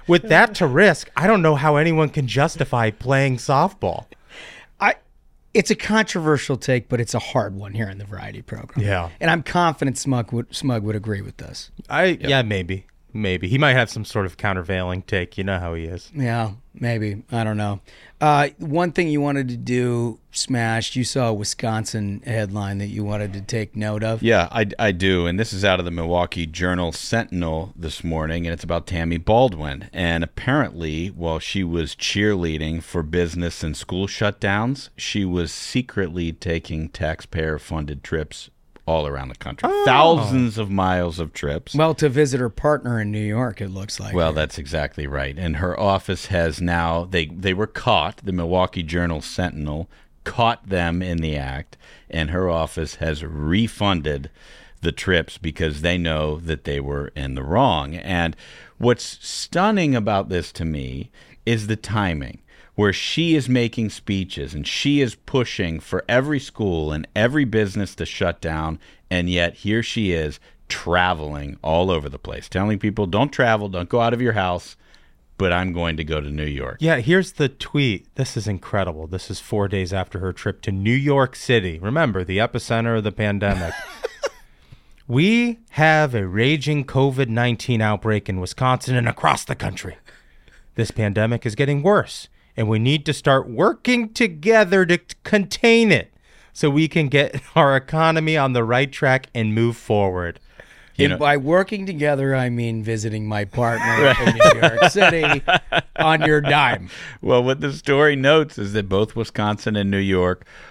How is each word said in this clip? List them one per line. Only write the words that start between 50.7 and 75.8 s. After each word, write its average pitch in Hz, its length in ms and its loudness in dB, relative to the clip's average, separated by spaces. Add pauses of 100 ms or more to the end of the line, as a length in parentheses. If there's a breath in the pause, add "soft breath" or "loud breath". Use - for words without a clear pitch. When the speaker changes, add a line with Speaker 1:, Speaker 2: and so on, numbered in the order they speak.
Speaker 3:
in 90 220 -4
the 78 120 -2
act, 67 440 -8 (320 soft breath)
and 80 180 -2
her 90 220 0
office 80 460 -4
has 78 280 -4
refunded 78 1080 0 (520 loud breath)
the 82 100 0
trips 85 460 -2
because 78 420 -4
they 85 160 0
know 78 440 -2
that 80 240 -6
they 71 140 -4
were 71 380 -6
in 67 200 -6
the 65 60 -8
wrong. 80 520 0
And 85 420 -2 (400 loud breath)
what's - 400 0 (100)
stunning 180 680 0
about 104 340 0
this 87 240 -4
to 85 140 -6
me 69 440 -6 (360 soft breath)
is 110 220 0
the 107 80 0
timing, 92 640 -4 (340 soft breath)
where 101 180 4
she 165 440 0
is 127 120 0
making 120 400 0
speeches 92 640 -6
and 76 140 -6
she 143 340 2
is 120 140 0
pushing 92 640 -4
for - 300 -6
every 135 320 2
school 85 520 -2
and 78 220 -4
every 131 300 2
business 101 500 -2
to 85 100 -6
shut 87 360 -4
down, 80 400 -4 (280 soft breath)
and 90 220 -2
yet 87 280 0
here 107 240 0
she 107 280 -2
is 78 300 -2 (280 soft breath)
traveling 78 920 0
all 85 280 2
over 76 180 -2
the 67 100 -12
place, - 300 -14
telling 101 320 -2
people, 104 260 -2
"Don't 107 240 0
travel, 110 380 0
don't 90 200 -6
go 123 120 2
out 117 120 2
of 120 80 -4
your 123 120 2
house, 92 440 -2 (640 soft breath)
but 92 140 2
I'm 90 200 0
going 85 260 -2